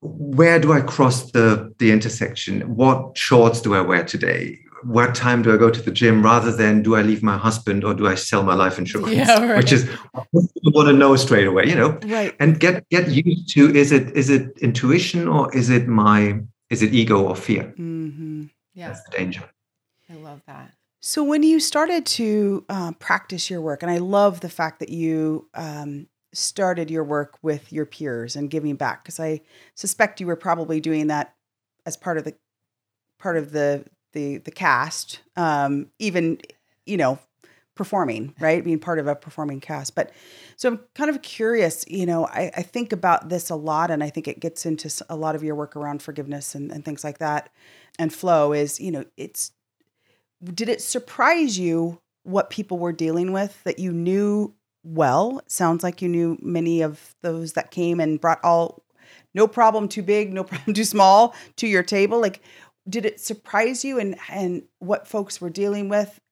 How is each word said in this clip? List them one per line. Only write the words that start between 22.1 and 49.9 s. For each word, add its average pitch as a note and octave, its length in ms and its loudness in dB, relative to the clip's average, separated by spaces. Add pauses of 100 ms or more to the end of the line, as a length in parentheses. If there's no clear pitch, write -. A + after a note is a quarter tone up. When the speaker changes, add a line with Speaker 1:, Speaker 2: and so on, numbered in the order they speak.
Speaker 3:
uh, F3+ 300 -6
practice - 500 -6
your F3+ 120 -8
work, D#3 220 -8
and E3+ 80 -4
I F3 80 0
love F#3+ 420 0
the F3+ 80 -12
fact D#3+ 320 -8
that - 80 -10
you, D#3+ 680 -4
um, D3 540 -12 (240)
started F3 580 -4
your D#3+ 140 -4
work D3 380 -4
with D3+ 300 -6
your D3+ 140 -6
peers A#2+ 500 -8
and C#3+ 140 -8
giving D3+ 260 -4
back, C3 280 -6
'cause - 160 -16
I D#3 200 -6 (340)
suspect - 460 -4
you F#3 60 -8
were E3+ 100 -4
probably E3 440 -4
doing D#3 260 -2
that D3+ 280 -4 (520)
as D#3+ 100 -12
part E3+ 220 -6
of D3 60 -8
the, D3+ 100 -12 (840)
part F3+ 180 -4
of D3 160 -6
the, C#3+ 320 -2 (280)
the, C#3+ 260 -8
the - 120 -16
cast, D3 720 -2 (160)
um, C#3+ 500 -2 (140)
even, F3 380 -2 (480)
you G3+ 100 -6
know, C3+ 220 0 (560)
performing, C#3+ 640 -6
right? E3 240 0
Being E3 140 -2
part E3 200 -4
of C#3+ 80 -4
a D3 80 -2
performing C#3+ 460 -10
cast. C#3+ 340 -12
But - 160 -4 (460)
so B3+ 140 -2
I'm A3 100 -8 (140)
kind D4 160 -4
of C#4 120 -4
curious, A3 640 -2
you F3+ 200 -6
know, E3 200 -2
I, - 300 -6
I F3 60 -8
think A#3+ 300 -8
about F3 360 -2
this E3+ 220 -8
a F3 60 -8
lot, D#3 340 -4
and D3+ 120 -4
I D3+ 80 -6
think D#3 160 -10
it - 140 -10
gets E3 260 -10
into D#3+ 200 -8
s-, - 240 -12
a E3 60 -10
lot D#3 200 -6
of D3+ 80 -10
your D3+ 100 -6
work D3 220 -10
around D3 260 -10
forgiveness C#3+ 520 -12
and, C#3+ 180 -12
and D3 120 -14
things D3 200 -12
like D3 140 -12
that, D3+ 320 -6 (480)
and D#3+ 140 -2
flow D#3 420 0
is, D3 260 -4
you F#3+ 100 -8
know, D#3 140 -8 (140)
it's, - 340 -12 (880)